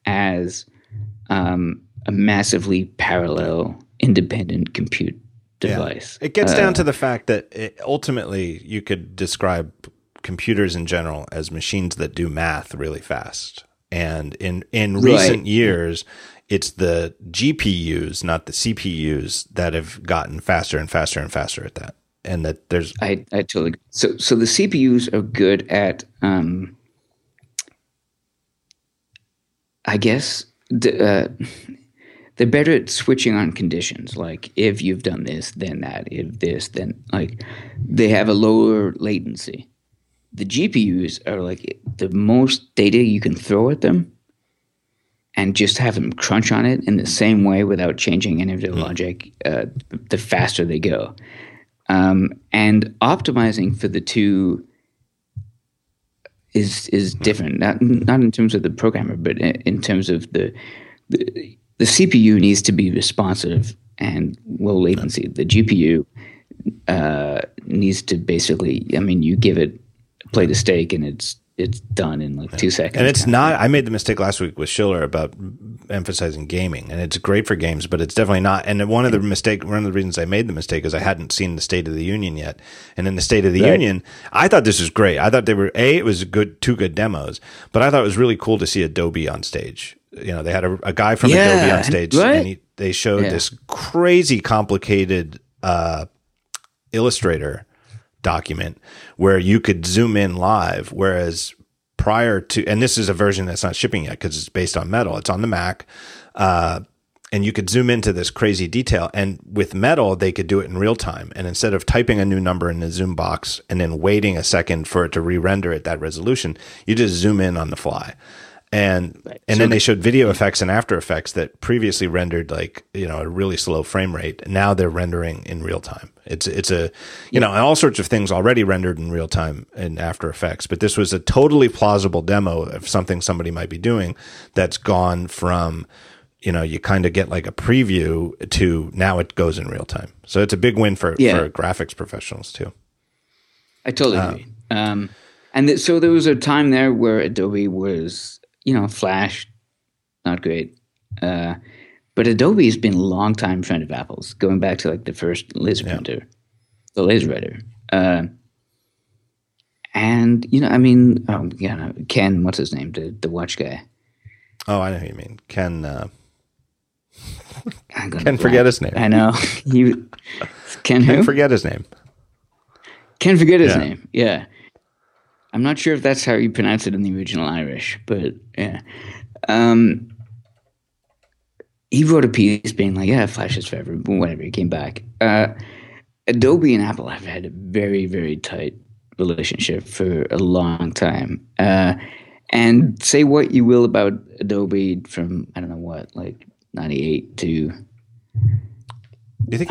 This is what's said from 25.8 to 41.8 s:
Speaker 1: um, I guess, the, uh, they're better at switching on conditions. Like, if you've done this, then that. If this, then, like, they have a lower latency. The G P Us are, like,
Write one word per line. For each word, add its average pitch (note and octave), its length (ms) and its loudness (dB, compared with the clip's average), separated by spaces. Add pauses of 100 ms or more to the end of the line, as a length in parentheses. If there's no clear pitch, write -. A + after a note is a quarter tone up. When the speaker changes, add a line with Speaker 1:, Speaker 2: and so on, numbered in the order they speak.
Speaker 1:
um, F#2 540 -2 (3000)
I G#2+ 120 -2
guess, A2+ 480 0 (260)
the, G#2+ 340 2
uh, G2+ 240 2 (1080)
they're A#2+ 100 2
better D3 260 4
at - 180 0
switching C3 440 0
on G#2 180 0
conditions. - 640 -6
Like, E2 400 -12
if G2+ 260 0
you've F#2 200 -4
done - 220 -6
this, - 280 -10
then - 280 -8
that. C#2 300 -8
If - 280 -10
this, C2 300 -4
then, - 260 -8 (180)
like, - 300 -6 (360)
they - 300 2
have G#2+ 200 4
a G#2 60 2
lower G#2+ 640 4
latency. G#2 680 -8 (640)
The G2+ 120 -8
G B2+ 240 -2
P C3 120 0 (240)
Us - 220 -8
are, F#2+ 140 -4
like, F2 400 -8 (180)